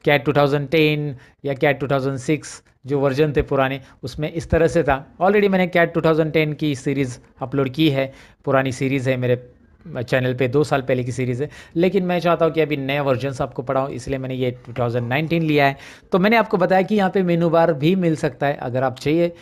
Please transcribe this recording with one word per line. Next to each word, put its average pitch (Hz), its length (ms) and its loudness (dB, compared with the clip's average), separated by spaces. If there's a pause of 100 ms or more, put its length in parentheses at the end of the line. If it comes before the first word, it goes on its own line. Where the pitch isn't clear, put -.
कैड 147 180 4
टू 147 100 0
थाउजेंड 143 360 2
टेन 151 460 2 (300)
या 139 100 -4
कैड 139 240 0
टू 143 80 -6
थाउजेंड 135 320 -2
सिक्स, 143 420 -4 (240)
जो 139 140 -2
वर्जन 139 340 2
थे 147 100 0
पुराने, 131 360 0 (240)
उसमें 156 280 -8
इस 165 180 -8
तरह 165 180 4
से 160 160 0
था। 135 220 -2 (140)
Already 202 300 4
मैंने 185 180 2
कैड 170 260 2
टू 165 80 -2
थाउजेंड 156 320 2
टेन 156 200 0
की 147 220 -2
सीरीज़ 135 420 -2 (240)
अपलोड 135 280 -2
की 151 200 2
है, 135 220 -2 (340)
पुरानी 135 260 2
सीरीज़ 131 380 -2
है 131 80 0
मेरे 123 240 0 (580)
चैनल 127 340 0
पे, 127 140 0
दो 139 160 2
साल 143 180 -2
पहले 127 220 0
की 123 80 -6
सीरीज़ 123 320 -4
है, 151 60 -6 (260)
लेकिन 185 300 2
मैं 180 140 0
चाहता 165 260 2
हूँ 160 80 2
कि 156 80 2
अभी 147 160 0
नए 139 220 -2
वर्जन्स 135 420 -2
आपको 139 200 -6
पढ़ाऊँ, 131 300 -2
इसलिए 131 260 -6
मैंने 131 180 -6
ये 127 160 -2 (140)
टू 120 140 -14
थाउजेंड 120 300 -2
नाइनटीन 160 340 0
लिया 147 220 2
है। 139 120 0 (340)
तो 190 80 2
मैंने 220 180 4
आपको 214 200 2
बताया 185 240 2
कि 202 140 -2
यहाँ 196 140 2
पे 190 140 0
मेनू 170 260 2
बार 165 260 4
भी 151 220 2
मिल 170 180 2
सकता 143 320 -2
है, 143 100 -2
अगर 127 260 -4
आप 127 160 -2
चाहिए 170 320 0 (100)